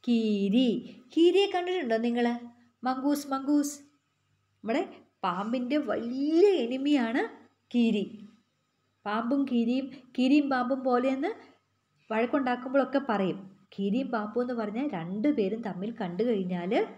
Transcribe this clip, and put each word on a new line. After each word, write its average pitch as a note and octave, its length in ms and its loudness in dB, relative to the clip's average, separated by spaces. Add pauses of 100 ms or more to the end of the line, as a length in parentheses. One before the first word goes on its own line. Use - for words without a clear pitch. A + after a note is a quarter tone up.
കീരി. A3 600 2 (460)
കീരിയെ F4+ 400 6
കണ്ടിട്ടുണ്ടോ F4 540 -2
നിങ്ങൾ? A#3+ 200 0 (600)
മംഗൂസ്, C4+ 460 -2
മംഗൂസ്. C#4 440 0 (840)
നമ്മുടെ B3 240 -2 (420)
പാമ്പിൻ്റെ A#3 540 -2 (120)
വലിയ C#4+ 580 2 (160)
എനിമിയാണ് C4 580 0 (520)
കീരി. A3 300 2 (1000)
പാമ്പും A#3 360 0 (100)
കീരിയും, A#3+ 340 0 (300)
കീരിയും C#4 380 4
പാമ്പും B3+ 340 0
പോലെയെന്ന് C4+ 420 2 (800)
വഴക്കുണ്ടാക്കുമ്പോഴൊക്കെ C4 1000 0
പറയും. G3 280 0 (380)
കീരിയും A3+ 400 -2
പാമ്പും G#3+ 280 -2
എന്ന് B3 180 -4
പറഞ്ഞാൽ A3 260 -4 (100)
രണ്ടുപേരും G#3+ 680 0
തമ്മിൽ F#3 320 -6
കണ്ടു F3+ 300 -4
കഴിഞ്ഞാൽ F#3 440 -2 (240)